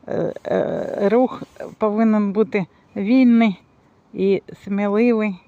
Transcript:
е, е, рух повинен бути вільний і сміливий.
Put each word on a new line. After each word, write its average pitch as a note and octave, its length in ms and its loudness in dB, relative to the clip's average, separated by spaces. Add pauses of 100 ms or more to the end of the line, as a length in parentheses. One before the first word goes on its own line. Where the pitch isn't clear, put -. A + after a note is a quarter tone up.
е, - 260 -4 (120)
е, - 640 -2
рух A#3+ 340 0 (340)
повинен G#3+ 540 0
бути F#3+ 340 -2 (300)
вільний A3+ 680 4 (520)
і F#3+ 300 0 (200)
сміливий. G#3 720 0 (120)